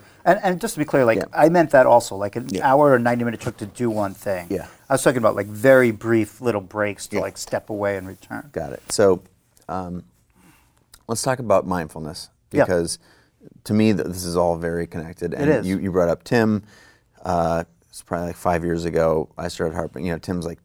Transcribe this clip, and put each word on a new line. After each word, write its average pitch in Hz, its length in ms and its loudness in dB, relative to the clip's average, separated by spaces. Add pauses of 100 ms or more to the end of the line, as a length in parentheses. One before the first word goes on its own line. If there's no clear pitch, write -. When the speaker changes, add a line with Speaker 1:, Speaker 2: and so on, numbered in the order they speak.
(240)
Speaker 1:
And, 180 180 4
and 180 180 0
just 220 140 -6
to - 60 -6
be 147 60 -2
clear, 139 180 2
like, 113 140 4
Speaker 2:
Yeah. - 140 -2
Speaker 1:
I 156 180 4
meant 170 200 4
that 127 160 8
also, 120 300 4
like, 101 180 -4
an 120 140 -6
Speaker 2:
Yeah. 92 200 -2
Speaker 1:
hour 143 260 6
or 123 40 6
ninety 120 240 0
minute 117 160 -4
chunk - 200 -10
to 110 80 -10
do 117 240 -4
one 101 240 -4
thing. 92 360 -6
Speaker 2:
Yeah. 87 160 -4 (220)
Speaker 1:
I 135 60 2
was 131 100 0
talking 139 140 -2
about, 104 180 2
like, 101 100 -4
very 120 460 4
brief 110 480 -4
little 110 220 -2
breaks 104 460 -6
to, 104 80 -10
Speaker 2:
Yeah. 95 60 -2
Speaker 1:
like, 95 160 -8
step - 320 -8
away 101 260 -4
and 92 120 -12
return. 113 440 -14
Speaker 2:
Got 71 200 -8
it. - 180 -14
So, 95 320 4 (460)
um, 90 340 -8 (1040)
let's 113 160 -4
talk 131 160 0
about 104 260 2
mindfulness, 80 680 -6 (200)
Speaker 1:
Yeah. 143 140 2
Speaker 2:
because 85 340 0 (640)
to 107 100 -2
me, 110 180 6
th-, 85 140 -2
this 90 180 -8
is 87 120 -6
all 87 200 2
very 85 300 -4
connected. 85 480 -10
Speaker 1:
It - 60 -6
Speaker 2:
And 143 100 2
Speaker 1:
is. 117 160 0
Speaker 2:
you, 95 140 0
you 92 100 -4
brought 87 180 2
up 82 140 -2
Tim. 110 400 2 (640)
Uh, 85 400 0 (260)
it's - 100 -20
probably, 87 280 -6
like, 87 80 -10
five 85 280 0
years 85 200 -2
ago, 80 520 0
I 85 120 -8
started 85 260 -6
harping, 82 320 -8
you 87 60 -2
know, 80 60 -6
Tim's 87 280 -6
like, 85 180 -12